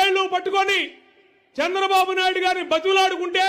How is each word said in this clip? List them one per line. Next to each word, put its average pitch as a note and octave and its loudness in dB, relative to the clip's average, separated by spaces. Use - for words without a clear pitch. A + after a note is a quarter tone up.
ఏళ్ళు F#4+ 2
పట్టుకొని F#4+ 0
చంద్రబాబు F#4+ 0
నాయుడు F#4 0
గారిని F4+ -2
బతిమలాడుకుంటే F#4 0